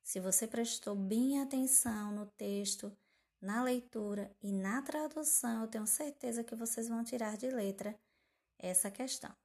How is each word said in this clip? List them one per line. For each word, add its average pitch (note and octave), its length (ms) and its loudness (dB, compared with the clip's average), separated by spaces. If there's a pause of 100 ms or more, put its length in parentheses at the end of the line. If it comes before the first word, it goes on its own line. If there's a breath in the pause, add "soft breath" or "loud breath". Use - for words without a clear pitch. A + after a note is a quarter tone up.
Se - 180 -4
você F#3 260 4
prestou A#3 480 -2
bem A3+ 460 2
atenção B3+ 720 2
no G#3 140 -4
texto, G3+ 680 -4 (460 soft breath)
na G#3 220 0
leitura G#3+ 800 -2
e G3+ 100 -2
na G3 300 0
tradução, D4 800 2
eu A3 60 -4
tenho A3 180 -4
certeza A#3+ 580 -2
que A3+ 100 -8
vocês A3+ 340 -4
vão A#3 140 0
tirar A3 360 -2
de B3 100 -2
letra G#3 500 -2 (600)
essa F3+ 320 2
questão. - 440 -4 (100)